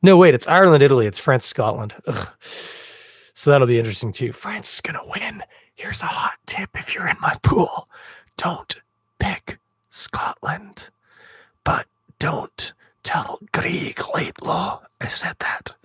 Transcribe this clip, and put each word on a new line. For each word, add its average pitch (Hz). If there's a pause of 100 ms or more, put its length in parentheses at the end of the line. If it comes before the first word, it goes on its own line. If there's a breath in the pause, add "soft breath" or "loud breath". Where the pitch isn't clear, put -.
No, 185
wait, 170
it's 117
Ireland, 170
Italy. 135
It's 101
France, 131
Scotland. 107 (120)
Ugh. 101 (1040 loud breath)
So -
that'll 139
be 120
interesting, 110
too. 117
France 107
is -
gonna -
win. - (320 soft breath)
Here's -
a -
hot -
tip -
if -
you're -
in -
my -
pool. - (480 loud breath)
Don't - (420)
pick - (300)
Scotland, - (760 soft breath)
but - (320)
don't - (300)
tell - (120)
Greg - (140)
Laidlaw - (180)
I -
said -
that. - (100)